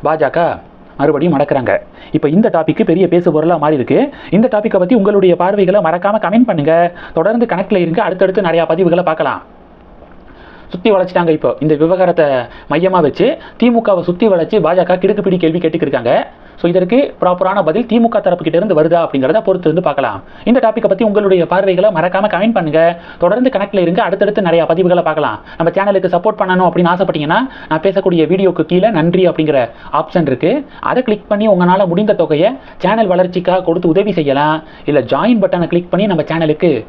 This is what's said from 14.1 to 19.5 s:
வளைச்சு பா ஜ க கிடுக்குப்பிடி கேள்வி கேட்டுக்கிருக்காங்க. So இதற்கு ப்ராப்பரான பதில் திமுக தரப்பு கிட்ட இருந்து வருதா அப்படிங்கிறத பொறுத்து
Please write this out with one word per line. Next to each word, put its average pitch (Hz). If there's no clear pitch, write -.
வளைச்சு 170
பா 165
ஜ 170
க 185
கிடுக்குப்பிடி 196
கேள்வி 160
கேட்டுக்கிருக்காங்க. 139
So 170
இதற்கு 185
ப்ராப்பரான 185
பதில் 208
திமுக 226
தரப்பு 175
கிட்ட 160
இருந்து 196
வருதா 165
அப்படிங்கிறத 135
பொறுத்து 185